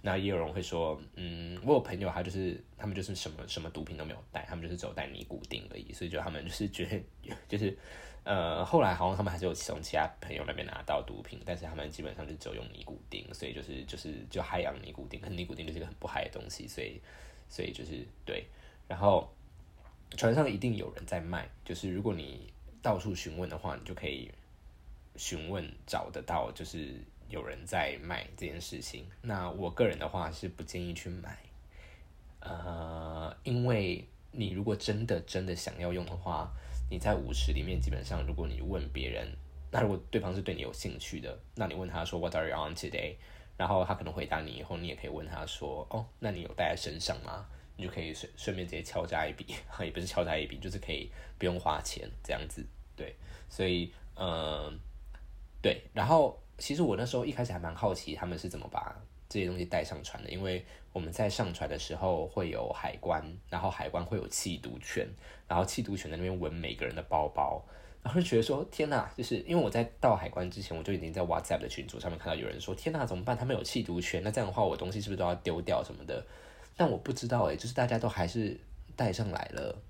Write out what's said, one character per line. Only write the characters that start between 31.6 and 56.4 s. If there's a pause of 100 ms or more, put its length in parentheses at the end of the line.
呃，
因
为 (240)
你
如
果
真
的，
真
的
想
要
用
的
话， (400)
你
在
舞
池
里
面
基
本
上
如
果
你
问
别
人， (420)
那
如
果 (100)
对
方
是
对
你
有
兴
趣
的， (180)
那
你
问
他
说，
“What
are
you
on
today？” (420)
然
后
他
可
能
回
答
你
以
后，
你
也
可
以
问
他
说
，“哦， (140)
那
你
有
带
在
身
上
吗？” (300)
你
就
可
以
顺，
顺
便
直
接
敲
诈
一
笔， (120)
<laughs>
也
不
是
敲
诈
一
笔，
就
是
可
以 (300)
不
用
花
钱 (160)
这
样
子。 (320)
对， (340)
所
以， (240)
嗯， (840)
对。 (100)
然
后 (220)